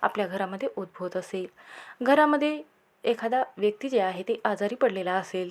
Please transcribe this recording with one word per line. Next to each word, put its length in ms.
आपल्या 240
घरामध्ये 500
उद्भवत 400
असेल, 300
घरामध्ये 600
एखादा 380
व्यक्ती 320
जे 120
आहे 220
ते 220
आजारी 300
पडलेला 380
असेल, 380